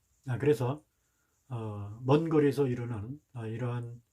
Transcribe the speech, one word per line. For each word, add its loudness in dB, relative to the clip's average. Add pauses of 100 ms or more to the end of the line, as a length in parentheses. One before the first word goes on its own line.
(280)
아, -2
그래서, 2 (640)
어, -8
먼 4
거리에서 4
일어나는, -6 (140)
아, -8
이러한 -6 (120)